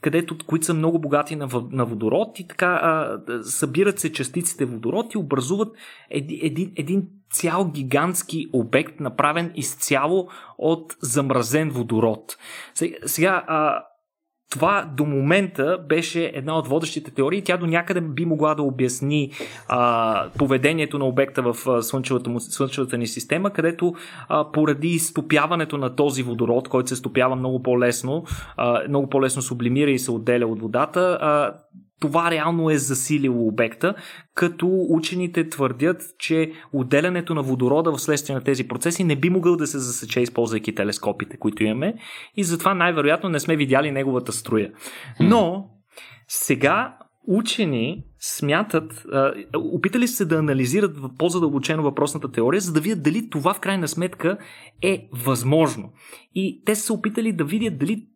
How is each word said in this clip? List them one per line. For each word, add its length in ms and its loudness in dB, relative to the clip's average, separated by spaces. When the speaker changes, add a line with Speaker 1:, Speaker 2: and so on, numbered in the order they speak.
Speaker 1:
където, 360 -2
които 200 -2
са 80 0
много 240 2
богати 380 -2
на 100 -6
въ-, 240 -4
на 140 0
водород 560 0
и 80 -16
така, 180 0
а, 540 0
събират 560 0
се 140 -4
частиците 520 -4
водород 500 -4
и 40 -2
образуват 580 -2
еди-, 320 -6
един, 340 -2
един 260 0
цял 340 0
гигантски 880 -2
обект, 480 0
направен 540 0
изцяло 760 0
от 440 0
замразен 680 0
водород. 680 0
Се-, 200 -2
сега, 400 2
а, 380 0
това 460 2
до 80 2
момента 760 2
беше 460 0
една 240 -2
от 80 -2
водещите 440 -2
теории. 320 0
Тя 140 2
до 100 -2
някъде 340 0
би 240 -4
могла 300 2
да 80 -2
обясни, 680 0
а, 720 2
поведението 600 2
на 60 0
обекта 380 2
в, 140 0
а, 140 4
слънчевата 480 -2
му, 100 -2
слънчевата 580 -4
ни 80 -2
система, 440 -2
където, 440 0
а, 240 0
поради 360 2
изтопяването 880 0
на 160 -2
този 280 2
водород, 460 0
който 200 2
се 80 -2
стопява 400 2
много 260 -2
по-лесно, 640 0
а, 320 2
много 200 0
по-лесно 340 2
сублимира 480 0
и 80 2
се 120 -4
отделя 360 2
от 140 -4
водата, 600 0
а, 340 2
това 300 2
реално 400 2
е 80 4
засилило 680 0
обекта, 480 0
като 340 0
учените 600 0
твърдят, 540 0
че 340 0
отделянето 600 2
на 80 0
водорода 500 2
вследствие 420 -2
на 80 -4
тези 260 0
процеси 360 -2
не 120 4
би 140 2
могъл 260 4
да 100 0
се 120 -4
засече, 420 -2
използвайки 540 0
телескопите, 640 -4
които 280 -2
имаме, 300 -2
и 80 0
затова 300 2
най-вероятно 540 2
не 120 0
сме 160 0
видяли 340 2
неговата 420 -2
струя. 380 -2
Speaker 2:
Хм. 120 6
Speaker 1:
Но 380 4
сега 680 2
учени 760 0
смятат, 920 -2
а, 200 2
опитали 520 0
се 160 -2
да 120 2
анализират 600 2
в-, 200 -10
по-задълбочено 640 0
въпросната 480 -2
теория, 300 2
за 120 -4
да 80 2
видят 220 -2
дали 280 0
това 240 0
в 60 -10
крайна 280 -2
сметка 500 -2
е 300 0
възможно. 800 2
И 300 -4
те 100 2
са 80 -4
се 100 -2
опитали 400 -2
да 120 0
видят 340 -2
дали 380 -2